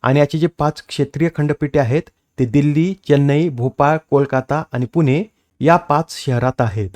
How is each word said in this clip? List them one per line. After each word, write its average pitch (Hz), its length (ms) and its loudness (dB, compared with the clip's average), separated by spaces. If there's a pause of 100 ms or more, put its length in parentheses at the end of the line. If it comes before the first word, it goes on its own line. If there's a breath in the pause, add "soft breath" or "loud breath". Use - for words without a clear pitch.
आणि 135 180 2
याचे 147 180 2
जे 160 100 0
पाच 151 400 -4
क्षेत्रीय 147 480 -4
खंडपीठे 147 440 -2
आहेत, 131 220 0 (380)
ते 127 60 2
दिल्ली, 147 480 0
चेन्नई, 143 560 2
भोपाळ, 139 480 0 (120)
कोलकाता 139 640 0
आणि 123 140 -4
पुणे 151 380 0 (360)
या 165 180 4
पाच 160 480 -4
शहरात 127 360 -2
आहेत. 104 340 -2